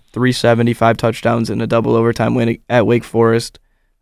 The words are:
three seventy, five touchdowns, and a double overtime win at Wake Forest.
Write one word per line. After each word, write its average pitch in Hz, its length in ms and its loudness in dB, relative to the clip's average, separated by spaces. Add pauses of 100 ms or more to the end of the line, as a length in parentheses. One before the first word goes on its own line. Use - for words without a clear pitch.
(140)
three 123 180 0
seventy, 117 420 2
five 113 220 2
touchdowns, 113 540 -2
and 113 120 -4
a 113 60 -4
double 117 260 0
overtime 117 420 0
win 117 220 -2 (120)
at 117 180 2
Wake 120 160 2
Forest. 113 560 -2 (420)